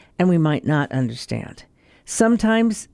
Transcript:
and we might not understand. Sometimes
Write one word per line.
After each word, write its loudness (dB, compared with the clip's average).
and 4
we 4
might 2
not 0
understand. -6
Sometimes 0